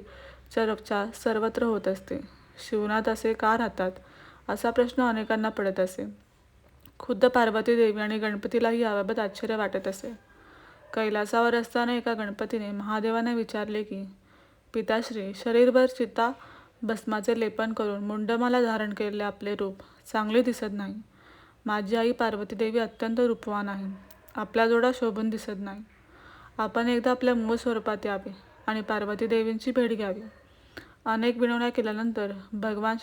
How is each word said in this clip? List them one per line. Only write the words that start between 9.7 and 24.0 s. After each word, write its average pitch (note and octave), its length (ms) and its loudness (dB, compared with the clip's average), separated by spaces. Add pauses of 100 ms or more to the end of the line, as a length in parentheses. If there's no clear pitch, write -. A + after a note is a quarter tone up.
असे. G3 260 -8 (800)
कैलासावर A3 600 2
असताना A#3+ 380 0
एका A#3 200 0
गणपतीने G#3+ 580 -4
महादेवांना G#3+ 600 0
विचारले G#3+ 500 -2
की, G3 220 -8 (680)
"पिताश्री, A3 600 -2
शरीरभर B3 500 6
चिता A#3+ 460 0 (520)
भस्माचे A3 560 0
लेपन A3 340 0
करून G#3 300 -2
मुंडमाला A#3 580 2
धारण A3 320 0
केलेले G#3 300 -4
आपले G3+ 320 -4
रूप G3 220 -4 (360)
चांगले G#3+ 280 4
दिसत A#3 300 0
नाही. G3+ 240 -6 (720)
माझी G#3 300 0
आई A3+ 160 4
पार्वती G#3+ 440 -2
देवी A3 240 0
अत्यंत A3+ 400 -2
रूपवान G#3+ 500 0
आहे, G3 220 -6 (440)